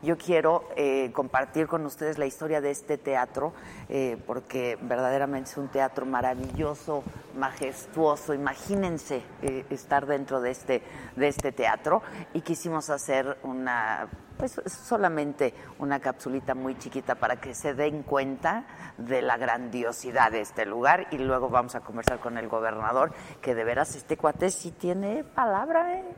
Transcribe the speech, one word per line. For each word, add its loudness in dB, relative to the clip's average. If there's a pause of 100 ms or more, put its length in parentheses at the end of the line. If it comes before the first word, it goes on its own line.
Yo 2
quiero, 4
eh, 2
compartir 0
con -2
ustedes -4
la 2
historia -2
de 0
este -2
teatro, 0 (360)
eh, 0 (120)
porque -2
verdaderamente 2
es -10
un -4
teatro 2
maravilloso, 0 (320)
majestuoso. 2
Imagínense, 0 (180)
eh, -2
estar 2
dentro 2
de 2
este, 0 (320)
de 4
este 0
teatro, 4 (320)
y 0
quisimos -2
hacer 0
una, -2 (300)
pues, -4
solamente 2 (240)
una 0
capsulita -2
muy -4
chiquita -2
para 0
que -10
se -2
den 0
cuenta 0 (320)
de 2
la 2
grandiosidad 2
de 0
este -2
lugar, 4
y -4
luego 2
vamos 2
a -4
conversar -2
con -6
el -6
gobernador, 0 (280)
que 0
de 0
veras 0
este -4
cuate 2
sí -8
tiene -2
palabra, 0
¿eh? -8 (140)